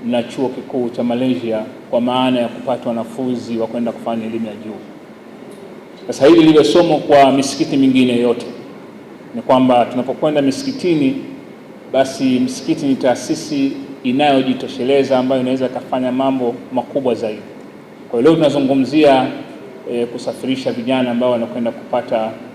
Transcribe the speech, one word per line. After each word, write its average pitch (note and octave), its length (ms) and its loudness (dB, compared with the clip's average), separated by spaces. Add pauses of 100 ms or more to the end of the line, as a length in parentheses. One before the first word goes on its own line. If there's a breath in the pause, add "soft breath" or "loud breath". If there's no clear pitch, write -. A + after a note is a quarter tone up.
na A#2+ 180 0
Chuo B2+ 260 -4
Kikuu B2 400 -6
cha B2 140 -6
Malaysia A#2+ 600 -2 (260)
kwa A#2+ 120 0
maana B2+ 380 0
ya A#2 80 0
kupata B2 420 -6
wanafunzi A#2 680 -6
wa A2+ 100 -2
kwenda A#2 240 -4
kufanya A2+ 340 -6
elimu A2+ 220 -6
ya G#2 60 -10
juu. G#2+ 220 -12 (1300)
Sasa C3 200 2
hili E3 160 8
liwe D3+ 200 8
somo E3 340 4
kwa C#3 340 6
misikiti C#3 460 0
mingine B2+ 420 4
yote, A#2+ 260 0 (920)
ni A#2 60 -6
kwamba B2+ 440 4
tunapokwenda C#3 560 -2
misikitini, C#3 720 0 (800)
basi C3+ 300 0 (160)
msikiti C#3+ 460 -2
ni C3+ 100 2
taasisi C#3 760 -2 (320)
inayojitosheleza C3 1160 0
ambayo C3 220 0
inaweza B2+ 240 -2
ikafanya B2+ 460 -4
mambo C3 440 0 (180)
makubwa B2+ 420 -2
zaidi. G#2+ 260 -6 (680)
Kwa A#2 80 0
hiyo C#3+ 120 6
leo D#3+ 40 6
tunazungumzia, C3+ 920 4 (640)
eh, A#2+ 160 -2
kusafirisha B2+ 640 -4
vijana B2 400 -2
ambao B2 200 0
wanakwenda A#2 400 -2
kupata A#2 600 -4 (240)